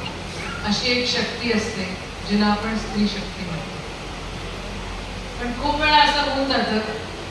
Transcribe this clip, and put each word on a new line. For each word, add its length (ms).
अशी 260
एक 160
शक्ती 440
असते 460
जिला 160
आपण 320
स्त्री 300
शक्ती 380
म्हणतो, 300
पण 120
खूप 200
वेळा 160
असं 340
होऊन 180
जातं 300